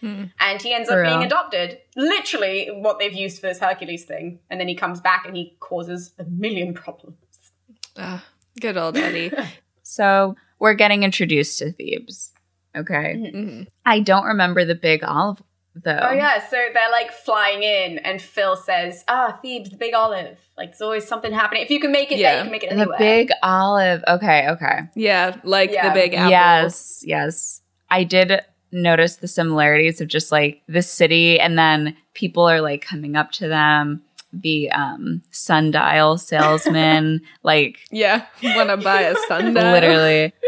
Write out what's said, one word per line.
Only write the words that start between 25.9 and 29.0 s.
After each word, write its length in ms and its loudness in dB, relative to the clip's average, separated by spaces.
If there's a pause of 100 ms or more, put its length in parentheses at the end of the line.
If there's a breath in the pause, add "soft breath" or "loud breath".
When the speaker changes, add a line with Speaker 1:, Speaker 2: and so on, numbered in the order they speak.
Speaker 1:
Big 220 2
Apple. 160 4
Speaker 3:
Yes, 720 4
yes. 560 -6 (300)
I 120 2
did 380 2 (300)
notice 460 2